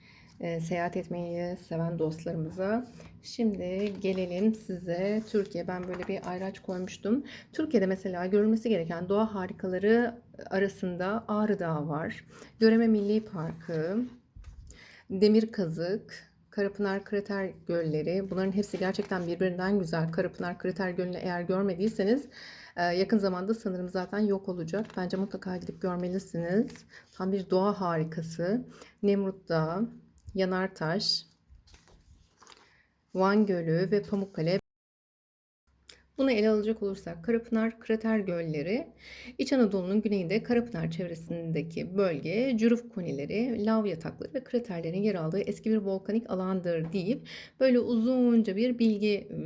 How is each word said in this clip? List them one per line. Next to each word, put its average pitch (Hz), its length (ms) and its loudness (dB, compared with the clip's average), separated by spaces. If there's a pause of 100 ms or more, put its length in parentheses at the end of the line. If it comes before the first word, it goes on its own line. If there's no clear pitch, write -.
(400)
E, 170 200 -4
seyahat 175 360 -2
etmeyi 175 600 -4
seven 165 420 -4
dostlarımıza. 170 880 -2 (360)
Şimdi 196 760 -2
gelelim 190 540 0
size 185 760 -2
Türkiye. 196 380 -2
Ben 180 200 -6
böyle 180 200 -6
bir 190 220 -4
ayraç 190 300 -6
koymuştum. 190 640 -2 (280)
Türkiye'de 269 340 2
mesela 185 400 -2
görülmesi 214 420 4
gereken 170 400 0
doğa 214 260 2
harikaları 202 800 2 (360)
arasında 190 800 0
Ağrı 214 300 2
Dağı 160 300 -2
var. 160 360 -4 (360)
Göreme 226 260 8
Milli 214 380 4
Parkı, 165 800 -4 (1040)
Demir 214 420 6
Kazık, 175 800 -4 (180)
Karapınar 196 540 -2
Krater 202 460 -4 (160)
Gölleri. 170 640 -2
Bunların 190 220 0
hepsi 202 260 0
gerçekten 190 480 -2
birbirinden 185 520 0
güzel. 165 340 0
Karapınar 180 460 -4
Krater 185 320 -2
Gölü'nü 180 260 -4
eğer 175 260 -2
görmediyseniz, 196 840 2 (480)
e, 175 60 0
yakın 185 360 2
zamanda 190 360 0
sanırım 180 340 -4
zaten 185 300 -4
yok 196 300 2
olacak. 180 380 -4 (100)
Bence 185 200 -2
mutlaka 190 400 -4
gidip 175 260 -8
görmelisiniz. 180 880 0 (420)
Tam 190 200 -2
bir 190 180 -2
doğa 190 300 2
harikası. 170 840 -2 (380)
Nemrut 196 460 0
Dağı, 165 400 2 (460)
Yanartaş, 185 920 0 (1900)
Van 196 320 6
Gölü 170 440 2
ve 202 120 2
Pamukkale. 190 580 -2 (1600)
Bunu 269 120 4
ele 220 200 4
alacak 214 320 2
olursak 190 420 -6
Karapınar 226 560 0
Krater 220 380 0
Gölleri, 170 680 -2 (520)
İç 254 140 0
Anadolu'nun 202 500 4
güneyinde 202 400 0
Karapınar 214 480 0
çevresindeki 165 1080 -4
bölge, 196 600 2
cüruf 233 380 2
konileri, 180 720 -2
lav 220 200 2
yatakları - 480 -6
ve 254 100 -4
kraterlerin 185 580 -4
yer 208 120 2
aldığı 165 260 0
eski 208 300 -2
bir 220 60 4
volkanik 196 540 -2
alandır 180 600 0
deyip 202 360 -2 (320)
böyle 262 180 6
uzunca 233 800 4
bir 240 220 2
bilgi 208 500 2 (160)